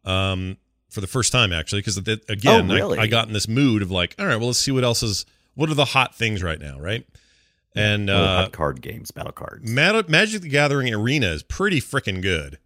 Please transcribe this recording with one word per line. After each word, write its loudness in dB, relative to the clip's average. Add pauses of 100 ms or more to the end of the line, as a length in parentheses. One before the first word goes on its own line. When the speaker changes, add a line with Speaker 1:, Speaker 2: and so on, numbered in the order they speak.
Speaker 1:
um, -2 (320)
for -8
the -6
first 0
time, 4
actually, -2
'cause -4
the, -4
again, 4
Speaker 2:
Oh, 2
really? 0
Speaker 1:
I, 2
I 2
got 0
in -8
this -2
mood 2
of -4
like, -2
"All -2
right, 2
well, -2
let's 0
see 0
what 2
else 2
is, -2 (300)
what 0
are -2
the 4
hot 0
things -2
right -4
now," -14
right? -6 (720)
And, 0
Speaker 2:
What 2
are 4
Speaker 1:
uh, 2
Speaker 2:
hot -4
card -2
games, -12
battle -10
cards. -14
Speaker 1:
Mag-, 2
Magic 2
the -12
Gathering 2
Arena 2
is -4
pretty 0
frickin' -4
good. -2